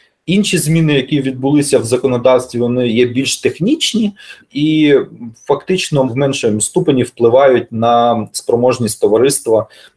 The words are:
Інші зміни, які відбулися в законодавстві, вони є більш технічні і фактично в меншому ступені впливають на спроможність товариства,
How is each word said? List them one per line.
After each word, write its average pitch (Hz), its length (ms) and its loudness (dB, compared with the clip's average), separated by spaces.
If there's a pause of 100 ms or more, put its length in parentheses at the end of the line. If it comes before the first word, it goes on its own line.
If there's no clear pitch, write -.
(280)
Інші 190 320 0
зміни, 156 360 0
які 135 260 0
відбулися 135 580 0
в 110 60 0
законодавстві, 123 720 0
вони 120 300 -2
є 120 180 2
більш 127 340 -4
технічні 214 720 -2 (400)
і 151 420 2 (500)
фактично - 580 -2
в 117 140 -4
меншому 123 440 -2
ступені 135 420 0
впливають 120 680 2
на 117 600 0
спроможність 120 680 -2
товариства, 113 680 0 (300)